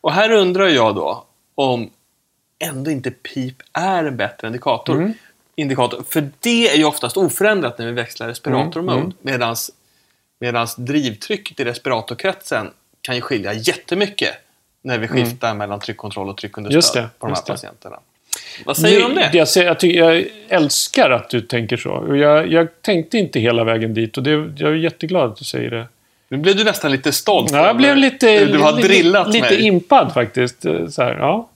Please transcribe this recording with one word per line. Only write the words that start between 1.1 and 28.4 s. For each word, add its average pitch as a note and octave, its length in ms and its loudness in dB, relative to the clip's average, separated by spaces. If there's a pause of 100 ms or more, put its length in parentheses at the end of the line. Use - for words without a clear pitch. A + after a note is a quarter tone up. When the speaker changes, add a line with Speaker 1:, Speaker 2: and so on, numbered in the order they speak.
Speaker 1:
om B2+ 340 -2 (720)
ändå D3+ 320 -6
inte C3 200 -4
pip B2+ 440 -10 (180)
är F3 300 -2
en C3+ 140 -6
bättre G#2+ 300 -6
indikator. B2 480 -2
Speaker 2:
Mm. F#3+ 180 -2 (420)
Speaker 1:
Indikator. B2+ 540 -2
För D3 200 -2 (100)
det A#3 300 2
är D3 80 4
ju D#3 80 4
oftast D3 320 -4
oförändrat F#3 600 0
när A2+ 80 -8
vi A#2 60 -6
växlar A#2 360 -8
respiratormode. D3+ 680 -4
Speaker 2:
Mm, D#3+ 80 -2
mm. F#3 160 -10
Speaker 1:
Medans, A#2+ 500 -4 (680)
medans A#2 360 -4
drivtrycket C3+ 840 -6
i C3+ 40 -4
respiratorkretsen A#2+ 1080 -4 (300)
kan B2+ 140 -6
ju B2 60 -4
skilja G#2 320 -4
jättemycket F3 760 -4 (520)
när B2+ 160 -6
vi A2 100 -4
Speaker 2:
Mm. B2+ 180 0
Speaker 1:
skiftar A#2 280 -4
mellan G#2 260 -8
tryckkontroll G2+ 500 -10
och G2 80 -12
tryckunderstöd G#2+ 400 -4
Speaker 2:
Just - 160 2
det, A#2+ 80 0 (180)
Speaker 1:
på - 0 -
de A#2+ 80 -12
här C#3 40 -4
Speaker 2:
just - 140 -6
det. - 80 -8
Speaker 1:
patienterna. - 460 -16 (680)
Vad C#3+ 120 -4
säger G3+ 220 6
du A#3 60 4
om B3 60 -2
Speaker 2:
Nu, E4+ 100 0 (100)
Speaker 1:
det? F3 60 4
Speaker 2:
jag D#3 100 6
ser, F3+ 180 4
jag E3+ 140 0
ty-, F3 160 4
jag E3 300 4 (240)
älskar E3 600 2
att A#2 200 0
du A#2+ 120 -2
tänker A#2 360 -4
så. - 140 -8
Och D3 260 -2
jag, D3+ 340 4
jag E3 160 4 (140)
tänkte F#3+ 360 -2
inte C#3+ 220 -2
hela A#2 240 2
vägen A2+ 300 0
dit. A2+ 240 -2
Och C3 60 -6
det, D3 80 0
jag D3+ 400 -2
är D#3 40 0
jätteglad D#3+ 560 -2
att G#2 60 -18
du - 80 -16
säger A#2+ 240 -6
det. A#2 180 -8 (420)
Speaker 1:
Nu C3+ 80 -6
blev F#3 180 4
du G#3+ 80 0
nästan F#3+ 280 0
lite C3+ 200 0
stolt D3+ 400 0
Speaker 2:
Ja, C#3+ 60 2
jag D#3+ 80 6
Speaker 1:
över A3 120 4
Speaker 2:
blev C#4 200 6
lite, C4 320 4
Speaker 1:
hur G#3 160 6